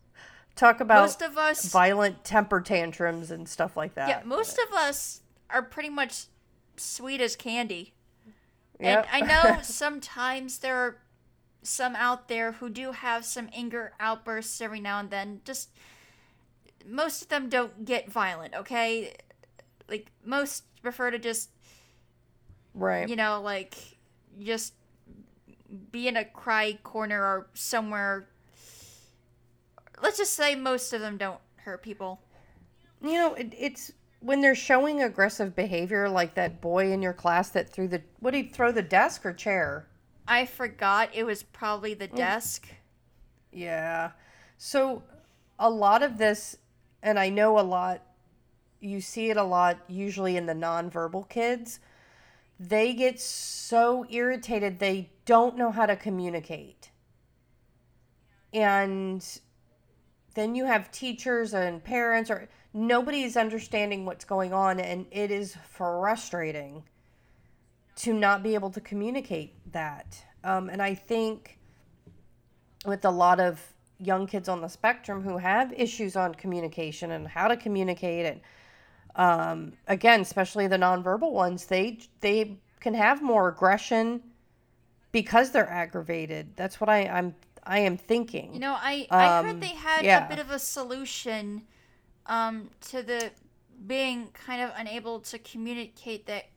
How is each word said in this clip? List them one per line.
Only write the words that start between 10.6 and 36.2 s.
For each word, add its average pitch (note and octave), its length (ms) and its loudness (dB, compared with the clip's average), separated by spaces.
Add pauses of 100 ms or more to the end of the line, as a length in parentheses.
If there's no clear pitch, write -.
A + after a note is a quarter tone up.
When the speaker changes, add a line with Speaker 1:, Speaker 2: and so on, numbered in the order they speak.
Speaker 2:
are B3 220 -2 (640)
some B3+ 320 -4
out B3 340 0
there A3+ 240 -2
who A#3+ 160 -12
do C4 240 -8
have A#3 320 -4
some A#3 300 -8
anger A#3 460 -8
outbursts A3 600 -4
every A3 200 -8
now G3+ 180 -6
and G3+ 120 -8
then. G3+ 340 -8
Just, C4 260 -12 (1160)
most D4 360 -4
of - 60 -18
them C#4 200 -4
don't A#3 360 -2
get A#3+ 260 -4
violent, F3+ 440 -4
okay? A3+ 600 -4 (760)
Like, G#3+ 220 -12 (140)
most C#4 400 -4 (180)
prefer B3 280 -4
to A#3 80 -4
just, A3+ 320 -6 (1200)
Speaker 1:
Right. F#3 340 -2
Speaker 2:
you A#3 60 -6
know, G#3+ 280 -2
like, G3 320 -6 (680)
just A3 340 -6 (1160)
be A#3+ 160 -4
in A#3 80 -2
a G#3+ 80 -2
cry G#3+ 580 -2
corner G#3 400 -4
or F#3+ 320 0
somewhere. G3+ 760 -4 (1700)
Let's G#4+ 160 2
just G#4 160 0
say D4 220 2
most B3+ 360 -2
of A3+ 80 -4
them G#3+ 160 -8
don't G3 220 -6 (200)
hurt F#3 240 -12
people. F#3+ 380 -10 (840)
Speaker 1:
You D4+ 100 -2
know, E4+ 220 2
it, A#3 220 -10
it's - 360 -8 (280)
when C#4 200 2
they're C#4 140 8
showing C#4+ 480 4
aggressive G3 520 0
behavior, F#3+ 540 0
like F3+ 260 0